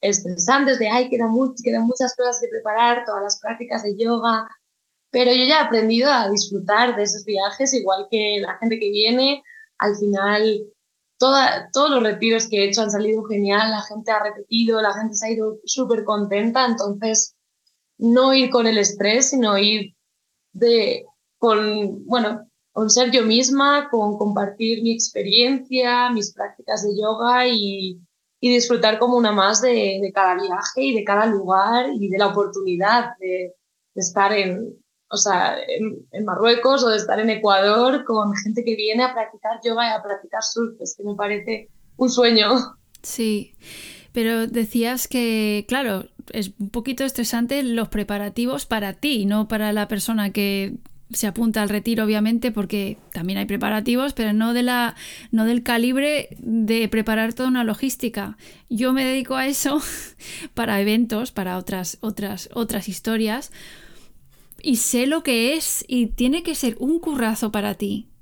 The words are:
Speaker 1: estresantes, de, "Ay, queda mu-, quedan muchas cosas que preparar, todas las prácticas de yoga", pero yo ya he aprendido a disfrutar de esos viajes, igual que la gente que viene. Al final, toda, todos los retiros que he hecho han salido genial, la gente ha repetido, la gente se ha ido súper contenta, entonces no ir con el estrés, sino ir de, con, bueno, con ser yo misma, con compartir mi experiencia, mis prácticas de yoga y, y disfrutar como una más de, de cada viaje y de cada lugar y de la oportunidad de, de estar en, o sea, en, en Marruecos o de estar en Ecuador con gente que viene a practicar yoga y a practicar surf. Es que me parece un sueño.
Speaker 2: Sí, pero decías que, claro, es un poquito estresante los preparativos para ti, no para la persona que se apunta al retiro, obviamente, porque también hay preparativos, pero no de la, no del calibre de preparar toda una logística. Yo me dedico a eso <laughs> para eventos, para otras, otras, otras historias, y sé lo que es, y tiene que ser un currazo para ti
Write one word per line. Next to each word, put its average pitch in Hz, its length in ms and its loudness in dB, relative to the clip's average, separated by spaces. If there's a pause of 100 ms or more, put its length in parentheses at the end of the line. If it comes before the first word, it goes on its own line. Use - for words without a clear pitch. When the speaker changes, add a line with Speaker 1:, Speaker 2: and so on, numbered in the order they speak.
Speaker 1:
estresantes, 220 760 2
de, 220 100 0
"Ay, 247 200 2
queda 233 180 0
mu-, 247 260 2 (100)
quedan 226 200 2
muchas 247 320 0
cosas 247 260 0
que - 80 -4
preparar, 233 560 0
todas 208 180 -4
las 202 160 -4
prácticas 233 440 -6
de 208 120 -4
yoga", 226 540 0 (640)
pero 247 200 4
yo 254 140 4
ya 302 160 6
he 269 40 2
aprendido 226 460 4
a 226 180 2
disfrutar 208 680 0
de 202 60 0
esos 208 200 -4
viajes, 208 500 -2
igual 196 360 0
que 208 320 0
la 185 160 -6
gente 226 220 -2
que 208 100 0
viene. 247 540 2 (340)
Al 208 180 0
final, 208 680 2 (540)
toda, 262 540 2
todos 285 180 2
los 254 140 2
retiros 220 440 0
que 220 100 -2
he 196 100 2
hecho 214 140 0
han 208 100 -2
salido 214 340 0
genial, 208 460 2
la 214 120 -4
gente 214 280 -6
ha 214 100 2
repetido, 220 600 0
la 202 120 2
gente 220 200 -6
se 220 140 -6
ha 226 40 -2
ido 220 320 -4
súper 233 400 0
contenta, 208 640 0
entonces 220 680 -2 (640)
no 254 340 6
ir 262 160 4
con 240 160 2
el 220 140 2
estrés, 208 500 2
sino 214 300 2
ir 208 340 0 (600)
de, 226 520 2 (320)
con, 214 680 0
bueno, 233 420 -2 (220)
con 214 180 0
ser 240 220 4
yo 247 100 6
misma, 277 720 4
con 208 260 0
compartir 208 640 -2
mi 226 100 2
experiencia, 247 1160 0
mis 214 240 -4
prácticas - 480 -8
de 208 180 -2
yoga 233 480 2
y, 196 540 -2 (400)
y 247 120 4
disfrutar 233 460 2
como 247 160 4
una 233 160 4
más 208 300 2
de, 214 400 2
de 196 120 -2
cada 185 220 2
viaje 196 480 -4
y 269 120 0
de 208 100 0
cada 202 220 2
lugar 202 580 2 (120)
y 202 120 -2
de 185 80 -2
la 202 100 4
oportunidad 196 920 0
de, 185 340 -6 (400)
de 196 80 -8
estar 196 320 0
en, 196 420 -2 (340)
o - 80 -8
sea, 185 380 2 (120)
en, - 440 -6
en 208 140 -4
Marruecos 233 580 2
o 233 60 2
de 214 80 2
estar 208 220 -2
en 220 100 2
Ecuador 214 760 4
con 208 320 0
gente 214 300 -4
que 226 100 0
viene 214 280 0
a 254 100 0
practicar 220 500 -6
yoga 233 260 0
y 220 40 -2
a 214 100 -4
practicar 202 400 -8
surf. 233 380 -4
Es - 160 -10
que 202 60 -14
me 202 120 -6
parece 208 540 -6 (280)
un 247 120 2
sueño. 233 400 4 (540)
Speaker 2:
Sí, 220 500 -4 (580)
pero 226 360 -2
decías 233 600 -2
que, 220 600 -2
claro, 240 380 -2 (280)
es 196 260 -6
un 202 100 -6
poquito 262 360 -6
estresante 247 580 -2
los 233 260 -2
preparativos 208 760 -4
para 202 280 -4
ti, 254 320 -2
no 208 220 0
para 214 240 -2
la 208 160 -2
persona 208 440 -2
que 196 440 -2 (380)
se - 140 -2
apunta 220 340 0
al 208 60 0
retiro, 220 380 0
obviamente, 220 480 0
porque 202 440 -4 (140)
también 185 260 -6
hay 202 80 -2
preparativos, 214 680 -2
pero 220 180 -2
no 220 220 2
de 247 100 0
la, 247 320 -2 (360)
no 220 120 2
del 233 180 2
calibre 254 680 0 (100)
de 226 480 0
preparar 220 460 0
toda 254 160 -2
una 247 160 2
logística. 220 720 -4 (320)
Yo 254 240 0
me 269 100 0
dedico 262 320 -4
a 262 120 -2
eso 285 340 0 (360)
<laughs> - 360 -16
para 220 260 -2
eventos, 220 540 0
para 185 240 -4
otras, 185 420 -8
otras, 208 540 -8
otras 226 340 -4
historias, 220 640 -4 (1120)
y 262 140 2
sé 240 300 0
lo 320 160 0
que 247 320 2
es, - 320 -4
y 247 200 2
tiene 269 360 0
que 320 120 -4
ser 226 240 -2
un 311 200 0
currazo 226 520 -2
para 208 240 -2
ti 208 320 -6 (140)